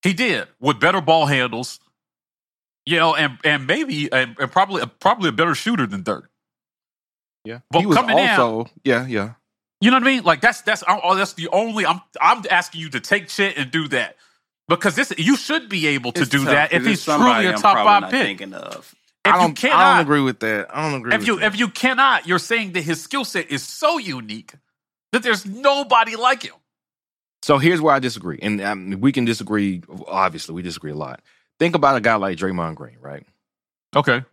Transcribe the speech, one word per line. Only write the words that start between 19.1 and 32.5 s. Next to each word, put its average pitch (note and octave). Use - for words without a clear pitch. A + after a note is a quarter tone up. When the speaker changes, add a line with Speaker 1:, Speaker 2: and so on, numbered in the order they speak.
Speaker 1:
If F#3+
Speaker 2:
I -
Speaker 1:
you F3+
Speaker 2:
don't, D#3+
Speaker 1:
cannot, C4
Speaker 2:
I C4+
don't G#3
agree D3
with B2+
that. G#2+
I D#3
don't C#3
agree A#2
Speaker 1:
if A3
Speaker 2:
with G3+
Speaker 1:
you, G3+
Speaker 2:
that. G3
Speaker 1:
if G3+
you A#3+
cannot, B3+
you're F3
saying A3
that E3+
his D#3
skill C4+
set -
is C#3
so D#4
unique B2
that A3+
there's G#3+
nobody A#3+
like B3
him. -
Speaker 2:
So C#3+
here's E3
where D3+
I C#3
disagree. A2
And, G#2
um, G2
we C3
can B2+
disagree, G2+
obviously, E2+
we F2
disagree D#2+
a D2
lot. C#2
Think E3+
about C#3+
a A#2
guy A2+
like F#2+
Draymond F2